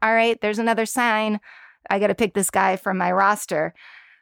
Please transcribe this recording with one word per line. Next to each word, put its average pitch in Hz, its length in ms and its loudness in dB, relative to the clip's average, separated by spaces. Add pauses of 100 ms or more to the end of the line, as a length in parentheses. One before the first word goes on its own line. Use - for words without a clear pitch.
"All 220 140 2
right, 226 260 2
there's 214 200 -2
another 226 260 0
sign. 214 540 -2 (500)
I 202 80 0
gotta 202 160 2
pick 220 200 -2
this 196 160 0
guy 196 260 2
from 190 220 -4
my 180 120 0
roster." 185 640 0 (480)